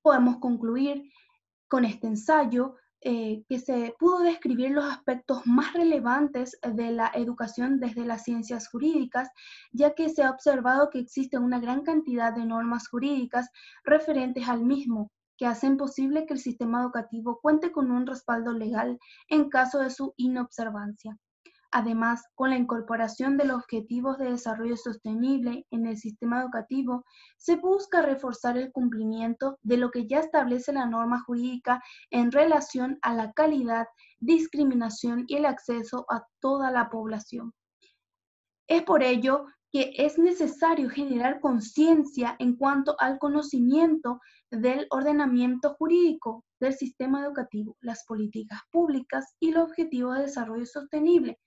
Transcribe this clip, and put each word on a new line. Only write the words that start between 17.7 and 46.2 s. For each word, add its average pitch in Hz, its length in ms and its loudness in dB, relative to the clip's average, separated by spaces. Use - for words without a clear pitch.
con 262 180 0
un 247 160 0
respaldo 240 460 -4
legal 233 440 -4
en 294 220 4
caso 262 300 2
de 262 100 0
su 269 260 -8
inobservancia. 220 1000 -6
Además, 233 480 0
con 262 160 0
la 262 40 2
incorporación 233 800 -2
de 285 100 2
los 254 120 0
objetivos 247 600 -4
de 254 100 -2
desarrollo 233 480 -4
sostenible 240 920 -4
en 226 160 -2
el 220 100 -4
sistema 233 460 -4
educativo, 247 600 -4
se 339 180 2
busca 370 480 2
reforzar 247 560 -2
el 262 120 -6
cumplimiento 226 920 -2
de 240 140 2
lo 247 120 0
que 240 160 -4
ya 269 140 2
establece 269 520 0
la 269 140 -2
norma 233 400 -2
jurídica 247 560 -4
en 240 200 2
relación 285 720 2
a 233 140 -2
la 220 160 -4
calidad, 240 560 0
discriminación 247 1080 0
y 277 100 -4
el 294 100 2
acceso 247 640 -4
a 226 160 -6
toda 269 300 0
la 247 220 0
población. 220 600 -8
Es 330 160 4
por 302 180 4
ello 254 460 2
que 269 260 -2
es 294 220 0
necesario 330 720 2
generar 269 480 -2
conciencia 277 1000 2
en 247 180 2
cuanto 277 440 2
al 262 180 0
conocimiento 285 1040 2
del 254 400 0
ordenamiento 269 840 2
jurídico 320 720 2